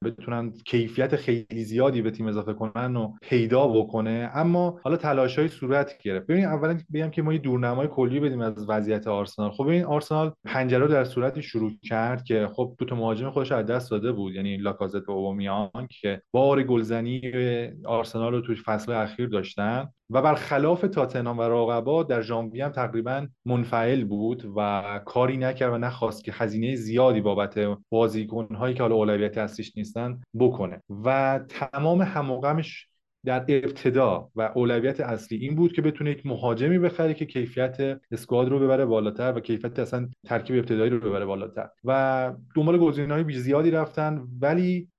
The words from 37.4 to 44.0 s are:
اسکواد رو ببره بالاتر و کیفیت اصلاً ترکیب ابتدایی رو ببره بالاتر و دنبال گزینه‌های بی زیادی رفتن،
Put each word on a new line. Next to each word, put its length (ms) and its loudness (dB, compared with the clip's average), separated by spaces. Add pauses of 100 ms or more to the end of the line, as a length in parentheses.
اسکواد 380 0
رو 100 2
ببره 260 6
بالاتر 500 2
و 40 -2
کیفیت 400 -4
اصلاً 300 -2 (160)
ترکیب 300 -2
ابتدایی 340 2
رو 100 2
ببره 260 -2
بالاتر 440 -6 (140)
و 500 0 (220)
دنبال 220 4
گزینه‌های 460 2
بی 100 -4
زیادی 380 2
رفتن، 560 -2 (140)